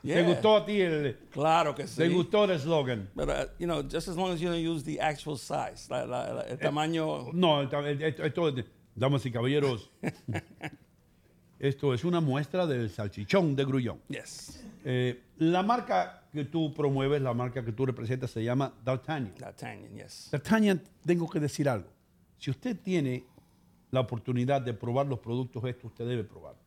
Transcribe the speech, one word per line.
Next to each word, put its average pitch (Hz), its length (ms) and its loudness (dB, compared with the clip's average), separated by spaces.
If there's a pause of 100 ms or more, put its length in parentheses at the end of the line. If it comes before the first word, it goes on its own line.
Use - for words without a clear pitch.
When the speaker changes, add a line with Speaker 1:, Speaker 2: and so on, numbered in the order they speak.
Speaker 1:
¿Te 131 60 -6
Speaker 2:
Yeah. 170 140 4
Speaker 1:
gustó 175 340 6
a 202 100 4
ti 208 140 2
el 151 360 0 (140)
Speaker 2:
Claro 156 440 4
que 135 100 -6
Speaker 1:
¿Te 143 40 -8 (200)
Speaker 2:
sí. 175 60 4
Speaker 1:
gustó 208 300 4
el 196 80 2
eslogan? 131 640 0
Speaker 2:
But, 147 140 -2
uh, 143 40 0 (260)
you 175 80 -4
know, 156 160 0
just 160 260 -4
as 170 80 -6
long 185 160 0
as 160 80 -4
you 175 80 0
don't 170 160 0
use 160 200 -2
the 156 160 -6
actual 151 380 -2
size, - 520 -6
la, 127 160 -2
la, 123 260 -4
la, 123 100 -6
el - 120 -8
Speaker 1:
Eh, - 20 -8
Speaker 2:
tamaño. 151 760 -2
Speaker 1:
no, 160 280 4
el 135 80 -2
ta-, 147 200 -2
el, 147 140 -2
esto, 156 220 -2
esto, 160 280 0 (420)
damas 135 320 2
y 123 60 -2
caballeros, 127 580 0 (120)
<laughs> - 1600 -10
esto 139 360 0
es 117 100 -2
una 175 160 2
muestra 151 460 0
del 120 240 -2
salchichón 131 680 0
de 139 80 2
Grullón. 127 440 0
Speaker 2:
Yes. - 540 -12 (220)
Speaker 1:
Eh, 127 360 0 (180)
la 170 240 4
marca 202 600 0 (100)
que 147 120 -4
tú 156 280 -2
promueves, 139 480 2
la 127 140 0
marca 123 300 -2
que 117 80 -4
tú 123 120 0
representas, 123 460 -2
se 113 140 -4
llama 127 280 0 (120)
D'Artagnan. 127 520 -2
Speaker 2:
D'Artagnan, 113 600 -14
yes. 98 340 -16
Speaker 1:
D'Artagnan, 208 500 4 (240)
tengo 165 240 2
que 160 120 -2
decir 147 280 0
algo. 110 200 -2 (500)
Si - 120 -6
usted 220 300 -4
tiene 139 440 0 (680)
la 131 100 4
oportunidad 123 600 0
de 120 120 -2
probar 120 320 0
los 127 120 -2
productos 123 460 -4
estos, 123 220 -6
usted 117 200 -8
debe 120 180 -2
probar. 76 300 -16 (120)